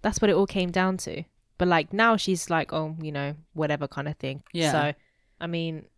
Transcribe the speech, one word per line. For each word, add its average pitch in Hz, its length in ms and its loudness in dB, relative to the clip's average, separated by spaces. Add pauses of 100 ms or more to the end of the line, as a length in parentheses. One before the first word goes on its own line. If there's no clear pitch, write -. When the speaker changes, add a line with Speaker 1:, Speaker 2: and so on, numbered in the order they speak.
Speaker 1:
That's 208 180 0
what 214 80 4
it 175 60 6
all 196 100 6
came 180 260 -2
down 185 260 0
to. - 260 -8 (340)
But, 180 100 2
like, 165 240 4
now 226 260 4
she's 180 340 -2
like, 160 200 0
"Oh, 156 300 -4
you 151 100 -6
know, 143 240 -4 (180)
whatever 151 340 -2
kind 143 200 -6
of 151 100 -6
thing." 135 260 -8 (100)
Speaker 2:
Yeah. 160 180 2
Speaker 1:
So, 147 220 2 (480)
I 170 60 -6
mean 165 380 -4 (120)